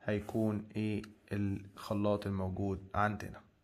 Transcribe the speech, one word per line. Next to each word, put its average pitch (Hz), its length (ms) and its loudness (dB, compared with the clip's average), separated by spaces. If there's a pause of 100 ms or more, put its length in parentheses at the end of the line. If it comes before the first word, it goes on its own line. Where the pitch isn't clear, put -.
هيكون 107 720 0
ايه؟ 107 260 0 (300)
الخلاط 101 960 0
الموجود 95 680 -2
عندنا. 104 460 0 (220)